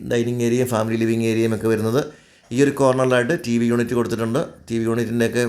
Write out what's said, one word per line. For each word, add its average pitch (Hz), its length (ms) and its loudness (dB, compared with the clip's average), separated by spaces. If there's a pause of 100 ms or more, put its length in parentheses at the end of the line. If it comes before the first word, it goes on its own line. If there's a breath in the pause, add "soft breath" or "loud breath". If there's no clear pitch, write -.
(140)
ഡൈനിങ് 120 340 0
ഏരിയയും 120 260 2
ഫാമിലി 110 300 0
ലിവിംഗ് 113 300 0
ഏരിയയും 113 260 2
ഒക്കെ 107 140 -2
വരുന്നത്. 113 280 0 (540 loud breath)
ഈ - 80 -2
ഒരു 139 80 2 (100)
കോർണറിലായിട്ട് 127 540 2 (100)
ടി 120 140 -2
വി 117 120 2
യൂണിറ്റ് 120 280 0
കൊടുത്തിട്ടുണ്ട്. 113 420 -2 (260)
ടി 117 120 -6
വി 113 100 -2
യൂണിറ്റിൻ്റെയൊക്കെ 117 600 0